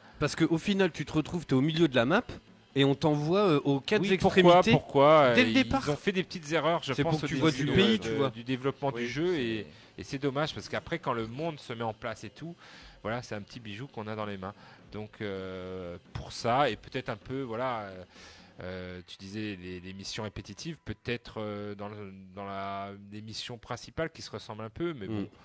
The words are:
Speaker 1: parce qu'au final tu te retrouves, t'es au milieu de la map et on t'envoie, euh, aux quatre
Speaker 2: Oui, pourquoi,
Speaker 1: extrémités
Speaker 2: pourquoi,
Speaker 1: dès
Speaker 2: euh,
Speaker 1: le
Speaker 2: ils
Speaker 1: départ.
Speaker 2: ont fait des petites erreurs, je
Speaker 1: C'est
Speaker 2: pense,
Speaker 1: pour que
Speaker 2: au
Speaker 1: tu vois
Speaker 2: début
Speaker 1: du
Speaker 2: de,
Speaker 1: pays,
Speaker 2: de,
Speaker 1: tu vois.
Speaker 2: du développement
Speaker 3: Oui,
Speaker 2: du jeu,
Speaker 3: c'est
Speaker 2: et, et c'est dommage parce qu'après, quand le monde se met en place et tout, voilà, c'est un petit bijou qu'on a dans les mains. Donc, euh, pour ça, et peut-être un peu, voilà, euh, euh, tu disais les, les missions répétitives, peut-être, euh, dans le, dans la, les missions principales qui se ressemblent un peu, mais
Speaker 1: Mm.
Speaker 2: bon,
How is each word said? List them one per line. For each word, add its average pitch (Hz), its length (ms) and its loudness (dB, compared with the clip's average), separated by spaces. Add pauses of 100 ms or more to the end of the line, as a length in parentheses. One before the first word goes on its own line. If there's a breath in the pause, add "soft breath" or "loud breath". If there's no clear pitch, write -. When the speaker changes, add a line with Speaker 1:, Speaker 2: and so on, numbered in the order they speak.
(200)
Speaker 1:
parce - 180 -2
qu'au 165 200 4
final 190 360 2
tu 151 100 -6
te - 80 -12
retrouves, 156 340 -2
t'es 139 100 2
au 131 60 6
milieu 160 280 4
de 123 60 0
la 117 100 6
map 190 180 4 (500)
et 139 120 4
on 139 100 4
t'envoie, 156 500 2
euh, 151 200 6
aux 139 160 2
quatre 214 220 2
Speaker 2:
Oui, 180 140 2
pourquoi, 190 220 4
Speaker 1:
extrémités 175 320 10
Speaker 2:
pourquoi, 147 640 8
Speaker 1:
dès 247 60 8
Speaker 2:
euh, - 20 8
Speaker 1:
le 117 60 2
Speaker 2:
ils 113 60 2
Speaker 1:
départ. 254 340 2
Speaker 2:
ont 147 80 2
fait 196 160 -2
des 180 100 0
petites 156 300 -12
erreurs, 160 300 2
je 135 100 -2
Speaker 1:
C'est 143 100 2
Speaker 2:
pense, 156 160 2
Speaker 1:
pour - 20 -8
que 147 40 -2
Speaker 2:
au - 20 0
Speaker 1:
tu 135 80 -4
vois 156 160 4
Speaker 2:
début 139 140 0
Speaker 1:
du 143 60 0
Speaker 2:
de, 143 40 4
Speaker 1:
pays, 214 240 6
Speaker 2:
de, - 40 -10
Speaker 1:
tu 117 120 -4
vois. 139 140 2
Speaker 2:
du 117 160 -12
développement 131 480 -2
Speaker 3:
Oui, 120 80 -6
Speaker 2:
du 120 80 -2
jeu, 165 260 -2
Speaker 3:
c'est 135 80 0
Speaker 2:
et, 110 240 -2 (300 loud breath)
et 90 80 -10
c'est 139 140 -8
dommage 143 340 -2
parce - 160 -12
qu'après, 170 300 -6
quand 139 120 -4
le 113 160 -2
monde 147 320 -8
se - 140 -10
met 117 100 -8
en 110 100 -4
place 110 300 -10
et 104 60 -12
tout, 170 260 -14 (480 loud breath)
voilà, 117 180 -4
c'est 113 140 -10
un 104 60 -8
petit - 180 -16
bijou 110 280 -12
qu'on 110 200 -12
a 110 80 -8
dans 107 100 -6
les 101 120 -8
mains. 95 160 -10 (400 loud breath)
Donc, 104 280 -12
euh, 92 760 -8 (160)
pour - 180 -10
ça, 127 380 2
et - 80 -4
peut-être - 320 -10
un 113 80 -6
peu, 135 240 -8
voilà, 120 400 -6
euh, 92 220 -12 (580 loud breath)
euh, 92 440 -10
tu - 120 -18
disais 101 440 -10
les, 90 200 -12
les 92 120 -14
missions 98 300 -10
répétitives, 104 600 -12
peut-être, - 560 -10
euh, 104 340 -8
dans 101 140 -10
le, 104 240 -14 (200)
dans 101 120 -10
la, 98 460 -8 (200)
les 107 100 -12
missions 110 360 -10
principales 123 540 -10
qui - 100 -16
se - 100 -14
ressemblent 110 320 -10
un 113 60 -10
peu, 170 240 -6
mais 104 140 -10
Speaker 1:
Mm. 104 160 -2
Speaker 2:
bon, - 60 -8 (160 soft breath)